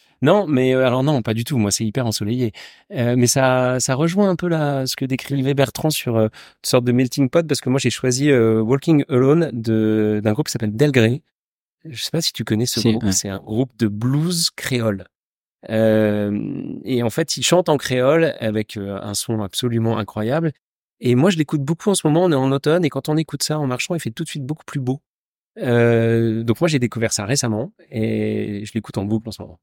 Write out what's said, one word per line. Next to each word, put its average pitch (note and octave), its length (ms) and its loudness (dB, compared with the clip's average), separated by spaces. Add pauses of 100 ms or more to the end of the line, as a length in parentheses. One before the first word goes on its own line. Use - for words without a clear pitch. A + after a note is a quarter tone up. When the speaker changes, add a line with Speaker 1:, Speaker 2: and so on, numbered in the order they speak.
(220)
Speaker 1:
Non, F#3 240 4
mais, C3 280 2
euh, C3 120 2
alors B2+ 160 2
non, C#3 200 0
pas A2 120 -2
du A#2 100 -2
tout. C#3 140 -4
Moi, G#2 140 2
c'est - 120 -2
hyper A#2 220 -2
ensoleillé. A2+ 460 -2 (400)
Euh, B2 260 0
mais B2 80 6
ça, B2+ 540 2
ça C3 160 -2
rejoint F3 340 2
un F3 60 0
peu F3 120 -4
la, C#3+ 380 0
ce - 80 -6
que - 120 -4
décrivait C3+ 480 -2
Bertrand C3+ 360 0
sur, B2 260 -2
euh, A2 100 6
une - 20 -6 (400)
sorte B2+ 160 2
de B2 80 2
melting B2+ 380 2
pot, E3+ 140 2
parce D3 160 -2
que B2+ 100 -2
moi, C3 100 2
j'ai B2 100 0
choisi, C3 400 0
euh, A2+ 300 4
Walking C#3 480 2
Alone C#3+ 440 4
de, G#2+ 680 2
d'un G#2+ 100 2
groupe - 140 -2
qui - 60 -6
s'appelle G#2+ 240 -4
Del D3 160 2
Grey. B2 300 4 (680)
Je B2 120 -12
sais - 120 -8
pas D#3+ 80 -2
si - 120 -4
tu - 120 -6
connais A2 220 0
ce - 140 -4
Speaker 2:
Si, A2+ 120 4
Speaker 1:
groupe. G#2+ 120 -2
Speaker 2:
ouais. G2+ 80 0
Speaker 1:
C'est G2 180 -2
un F#2+ 100 -6
groupe A#2 380 -2
de A2+ 100 2
blues D3 680 -2
créole. A2 520 -4 (640)
Euh, G#2+ 680 2 (460)
et A#2+ 180 -2
en A#2 80 -2
fait, - 260 -4
ils C3 60 -6
chantent F3 260 2
en D#3 100 4
créole C3+ 640 2
avec, G#2+ 360 -2
euh, G2 260 -6
un G2+ 120 -8
son G#2+ 280 -4
absolument A2+ 560 -2
incroyable. B2 540 -2 (500)
Et B2+ 120 2
moi, C#3 160 4
je F3 80 0
l'écoute D3 240 -2
beaucoup D#3+ 260 -4
en G3 60 2
ce - 120 -2
moment. D#3 180 4
On F3+ 80 4
est - 20 2
en C3+ 180 2
automne D3+ 320 0
et C#3+ 60 0
quand - 180 -6
on D3+ 80 0
écoute D#3 260 -4
ça D#3 160 -2
en D3 80 -2
marchant, B2+ 280 -4
il E3 60 -4
fait A#2 100 -6
tout A#2 140 -8
de - 40 -8
suite C#3+ 160 -10
beaucoup D3+ 220 -8
plus - 140 -6
beau. C3 200 -4 (580)
Euh, A#2 840 2
donc A#2 180 -2
moi, F3 80 2
j'ai D3+ 100 0
découvert A2+ 340 -2
ça G#2 120 -4
récemment A#2+ 480 -2 (180)
et G#2+ 760 -4
je - 80 -16
l'écoute - 240 -6
en G2 80 -2
boucle A2 220 -4
en G#2+ 40 -10
ce - 100 -14
moment. E2+ 200 -18